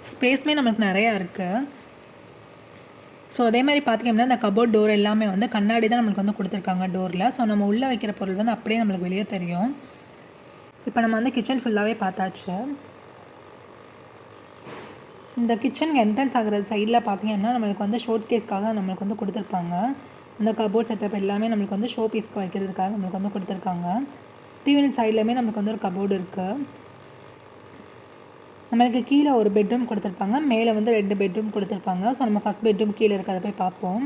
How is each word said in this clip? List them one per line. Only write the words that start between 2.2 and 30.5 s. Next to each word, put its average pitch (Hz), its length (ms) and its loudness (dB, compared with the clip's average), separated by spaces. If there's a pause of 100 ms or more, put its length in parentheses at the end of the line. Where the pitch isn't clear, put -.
So, 262 160 0
அதே 233 160 4
மாதிரி 285 200 4
பார்த்தீங்க 233 240 2
அப்படின்னா, 226 180 4
இந்த 247 140 4
கப்போர்ட் 220 320 4
டோர் 214 220 6
எல்லாமே 214 340 2
வந்து 196 240 0
கண்ணாடி 220 360 2
தான் 240 100 4
நம்மளுக்கு 208 220 2
வந்து 202 140 0
கொடுத்துருக்காங்க 185 480 -2 (100)
டோர்ல. 185 420 0
So, 254 140 0
நம்ம 208 200 2
உள்ள 226 220 2
வைக்கிற 208 260 -2
பொருள் 190 220 -4
வந்து 226 140 0
அப்படியே 220 260 -2
நம்மளுக்கு 190 260 0
வெளியே 190 260 -2
தெரியும். 175 380 -2 (1200)
இப்போ 240 160 0
நம்ம 226 140 2
வந்து 240 180 0
கிச்சன் 240 260 -2
ஃபுல்லாவே 214 400 0
பார்த்தாச்சு. 185 520 -4 (2750)
இந்த 233 240 4
கிச்சனுக்கு 285 400 2
என்ட்ரன்ஸ் 233 360 2
ஆகுற 208 200 0 (100)
சைடுல 220 380 2
பார்த்தீங்க 214 260 -2
அப்படின்னா, 214 220 0
நம்மளுக்கு 208 300 -2
வந்து 226 200 0
ஷோகேஸ்க்காக 220 720 -2
நம்மளுக்கு 190 280 -4
வந்து 208 160 -4
கொடுத்துருப்பாங்க. 185 520 -4 (680)
இந்த 220 100 2 (100)
கப்போர்ட் 220 300 0
செட்டப் 208 300 -4
எல்லாமே 202 320 0
நம்மளுக்கு 202 240 -2
வந்து 233 180 -4
ஷோ 226 180 0
பீஸ்க்கு 214 300 -4
வைக்கிறதுக்காக 190 500 -4
நம்மளுக்கு 185 260 -4
வந்து 202 160 -4
கொடுத்துருக்காங்க. 180 640 -4 (680)
டி 285 80 2
வி 285 60 6
யூனிட் 285 220 2
சைடுலயுமே 220 400 2
நம்மளுக்கு 220 220 0
வந்து 214 140 -2
ஒரு - 120 -6
கப்போர்டு 196 320 0
இருக்கு. 180 280 -6 (2250)
நம்மளுக்கு 240 380 4
கீழே 285 320 4
ஒரு 208 160 2
பெட்ரூம் 233 320 0
கொடுத்துருப்பாங்க, 202 480 -4 (160)